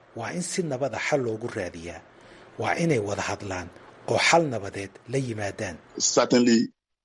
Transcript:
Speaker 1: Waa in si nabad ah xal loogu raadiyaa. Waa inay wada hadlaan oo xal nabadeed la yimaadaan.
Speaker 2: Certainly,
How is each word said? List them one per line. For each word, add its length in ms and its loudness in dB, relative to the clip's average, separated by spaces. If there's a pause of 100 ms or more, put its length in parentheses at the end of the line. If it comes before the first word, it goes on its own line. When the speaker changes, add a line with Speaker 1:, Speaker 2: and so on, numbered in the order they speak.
(160)
Speaker 1:
Waa 160 -8
in 100 -6
si 220 -4
nabad 320 -2
ah 40 -6 (100)
xal 160 2
loogu 220 -4
raadiyaa. 540 -8 (580)
Waa 140 0
inay 260 2
wada 220 -2
hadlaan 480 -6 (380)
oo 100 2
xal 320 6
nabadeed 400 -6 (200)
la 80 -2
yimaadaan. 600 -6 (200)
Speaker 2:
Certainly, 600 6 (460)